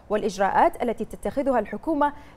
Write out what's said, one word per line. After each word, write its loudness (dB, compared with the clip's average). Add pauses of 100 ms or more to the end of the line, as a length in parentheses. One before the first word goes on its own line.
والإجراءات 2
التي -2
تتخذها -2
الحكومة 0 (240)